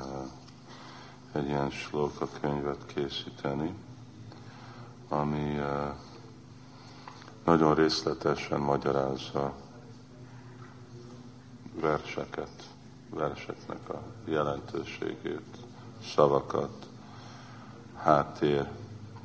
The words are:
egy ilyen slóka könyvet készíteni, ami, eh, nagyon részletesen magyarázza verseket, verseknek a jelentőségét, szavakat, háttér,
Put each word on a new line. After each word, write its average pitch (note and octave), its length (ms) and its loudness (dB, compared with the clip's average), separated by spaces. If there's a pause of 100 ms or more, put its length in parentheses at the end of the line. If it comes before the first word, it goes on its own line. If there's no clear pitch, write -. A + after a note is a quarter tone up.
(1300)
egy C#2+ 160 0
ilyen C#2+ 220 2
slóka C#2+ 580 0 (140)
könyvet C#2+ 440 0
készíteni, C#2+ 880 0 (1400)
ami, D2 480 4
eh, C#2+ 360 0 (1500)
nagyon D#2 320 10
részletesen D2+ 840 4
magyarázza C#2 920 2 (2250)
verseket, D2+ 920 0 (400)
verseknek - 800 -4
a D2 120 -4 (240)
jelentőségét, D2+ 1300 0 (580)
szavakat, C#2+ 720 6 (1080)
háttér, D2 720 6 (560)